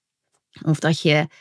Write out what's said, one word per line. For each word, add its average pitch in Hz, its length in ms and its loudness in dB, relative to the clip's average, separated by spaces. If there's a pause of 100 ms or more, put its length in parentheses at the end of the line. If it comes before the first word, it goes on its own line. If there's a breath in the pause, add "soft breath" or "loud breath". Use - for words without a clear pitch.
(640)
Of 156 160 0
dat 156 220 0
je, 151 260 2 (140 soft breath)